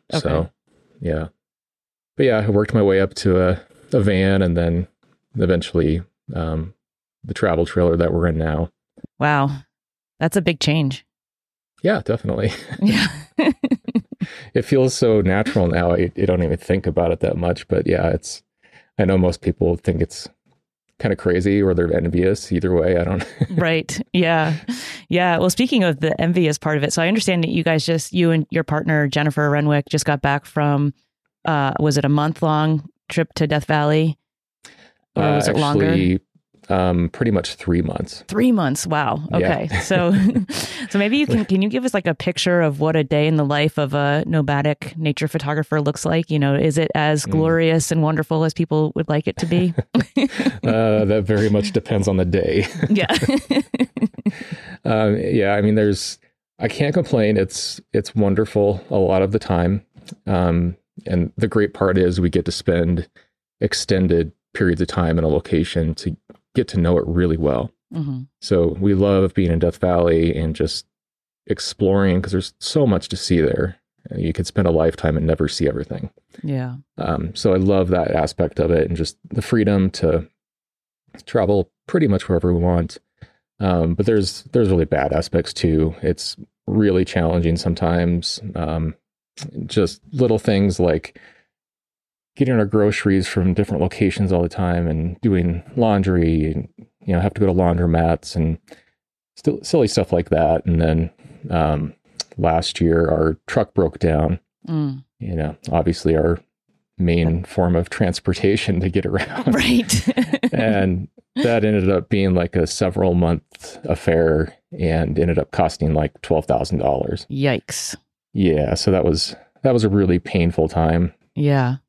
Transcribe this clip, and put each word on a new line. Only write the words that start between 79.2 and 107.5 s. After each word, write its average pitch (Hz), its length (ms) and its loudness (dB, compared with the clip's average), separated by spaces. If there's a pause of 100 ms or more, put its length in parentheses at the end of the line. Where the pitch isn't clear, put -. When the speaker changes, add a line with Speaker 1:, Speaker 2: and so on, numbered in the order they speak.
Speaker 2:
the - 140 -6
freedom 101 480 2
to 80 380 0 (960)
travel 98 460 0 (180)
pretty 160 180 0
much 98 220 0
wherever 87 260 2
we 85 60 0
want. 87 380 0 (600)
Um, 87 360 0
but 98 120 -2
there's, 104 360 0 (100)
there's 117 160 2
really 87 160 2
bad 71 280 0
aspects 82 400 -2
too. 80 500 0
It's - 340 -4 (300)
really 98 380 2
challenging 82 520 0
sometimes. 87 800 -2 (160)
Um, 80 400 -4 (720)
just - 360 -2 (100)
little 123 260 2
things 98 400 2
like 82 400 0 (1200)
getting 127 180 2
our 107 120 4
groceries 101 600 2
from 92 280 2
different 95 280 0
locations 95 500 0
all 87 100 2
the 87 60 0
time 87 380 -2
and 82 360 -4
doing 87 400 0 (120)
laundry 90 800 2
and, 71 160 -6 (320)
you - 140 -2
know, 85 60 2
have 104 140 0
to 104 60 -4
go 104 60 2
to 95 60 2
laundromats 85 840 2
and 80 220 0 (800)
still - 260 -4
silly 131 260 2
stuff - 240 -2
like 87 180 0
that. 80 360 2
And 82 140 2
then, 82 300 0 (400)
um, 78 440 -2 (420)
last 82 440 -2
year, 82 280 2
our 80 380 0
truck - 260 -2
broke 85 260 0
down. 80 400 0 (300)
Speaker 1:
Mm. 143 340 -4 (160)
Speaker 2:
You 104 160 -8
know, 76 220 -4 (160)
obviously 82 420 0
our 80 240 2 (600)
main 85 460 0
form 90 300 0